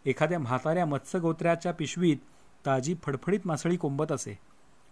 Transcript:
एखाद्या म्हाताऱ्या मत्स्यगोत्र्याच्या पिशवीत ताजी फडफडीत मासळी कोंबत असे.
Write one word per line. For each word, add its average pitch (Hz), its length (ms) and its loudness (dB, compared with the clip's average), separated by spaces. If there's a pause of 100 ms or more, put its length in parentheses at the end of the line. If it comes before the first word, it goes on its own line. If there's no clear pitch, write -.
एखाद्या 156 320 2
म्हाताऱ्या 156 480 0
मत्स्यगोत्र्याच्या 165 840 0
पिशवीत 165 440 2 (500)
ताजी 135 360 2
फडफडीत 175 420 -2
मासळी 170 320 0
कोंबत 151 360 -2
असे. 110 260 -6 (540)